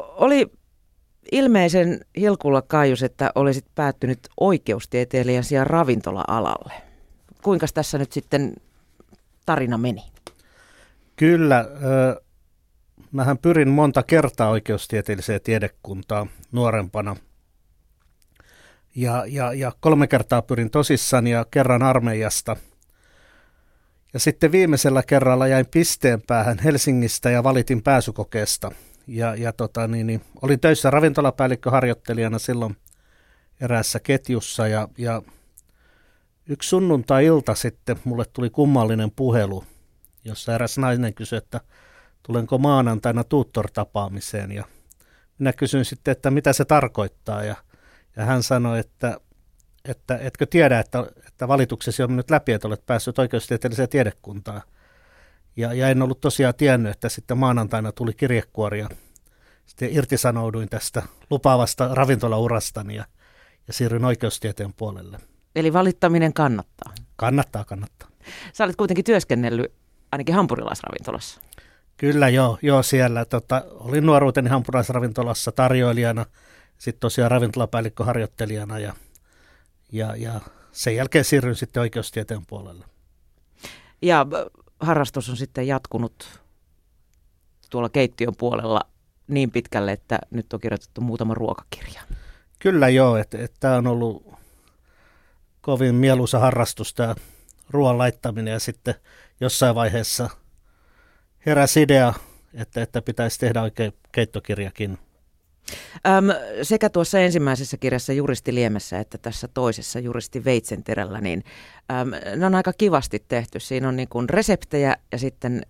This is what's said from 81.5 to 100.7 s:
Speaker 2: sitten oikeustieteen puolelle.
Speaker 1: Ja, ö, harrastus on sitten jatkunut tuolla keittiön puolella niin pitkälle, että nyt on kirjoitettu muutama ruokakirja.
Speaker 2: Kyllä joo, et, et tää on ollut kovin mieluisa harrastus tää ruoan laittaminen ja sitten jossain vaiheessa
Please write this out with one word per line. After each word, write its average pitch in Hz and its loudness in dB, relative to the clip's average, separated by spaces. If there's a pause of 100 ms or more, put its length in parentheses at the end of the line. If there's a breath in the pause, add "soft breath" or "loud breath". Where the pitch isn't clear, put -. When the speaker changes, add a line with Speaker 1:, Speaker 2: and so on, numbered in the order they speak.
Speaker 2:
sitten - -6
oikeustieteen 110 -6
puolelle. 95 -18 (1200 loud breath)
Speaker 1:
Ja, 160 4
ö, - -6 (300)
harrastus 151 -2
on 123 -8
sitten 131 -6
jatkunut 123 -6 (1300)
tuolla 120 -4
keittiön 120 -2
puolella 113 -2 (480)
niin 139 0
pitkälle, 104 -2
että - -4 (120)
nyt 113 -8
on 110 -8
kirjoitettu 107 -8
muutama 117 -4
ruokakirja. - -8 (580 soft breath)
Speaker 2:
Kyllä 165 4
joo, 127 6
et, 107 -4
et 117 -10
tää 131 2
on 120 0
ollut 120 -4 (1300 soft breath)
kovin 131 0
mieluisa 127 2
harrastus 120 0
tää 113 -2 (560 loud breath)
ruoan 131 2
laittaminen 117 -2
ja 110 -6
sitten - -6 (460 soft breath)
jossain 127 2
vaiheessa 113 -2 (1160)